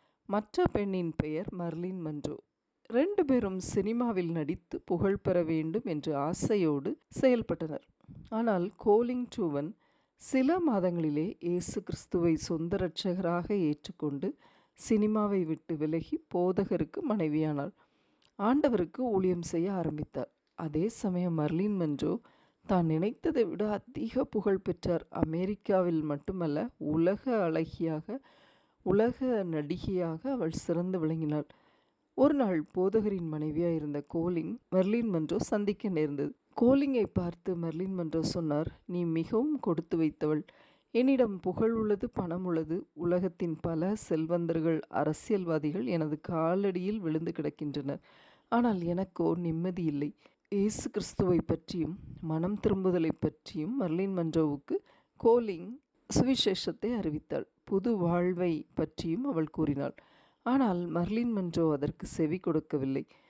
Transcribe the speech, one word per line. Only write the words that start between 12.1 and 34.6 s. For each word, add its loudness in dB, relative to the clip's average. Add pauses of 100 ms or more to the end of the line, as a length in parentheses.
சொந்த -2
இரட்சகராக -2
ஏற்றுக்கொண்டு -2 (500)
சினிமாவை 2
விட்டு -4
விலகி -2 (160)
போதகருக்கு 0
மனைவியானாள். 0 (640)
ஆண்டவருக்கு 2
ஊழியம் 2
செய்ய -2
ஆரம்பித்தார். -4 (220)
அதே -2
சமயம் -2
மர்லின் 0
மன்றோ 0 (460)
தான் 2
நினைத்ததை 0
விட -4
அதிக -4
புகழ் 0
பெற்றார். -2
அமெரிக்காவில் 0
மட்டுமல்ல, -4 (100)
உலக 0
அழகியாக, -4 (680)
உலக 2
நடிகையாக -4
அவள் -2
சிறந்து -2
விளங்கினாள். -2 (680)
ஒரு 6
நாள் 2 (140)
போதகரின் 0
மனைவியாய் -2
இருந்த -4 (140)
கோலிங் -2 (180)